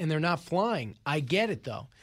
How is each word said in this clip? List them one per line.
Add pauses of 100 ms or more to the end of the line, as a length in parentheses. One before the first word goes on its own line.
and
they're
not
flying. (100)
I
get
it,
though. (140)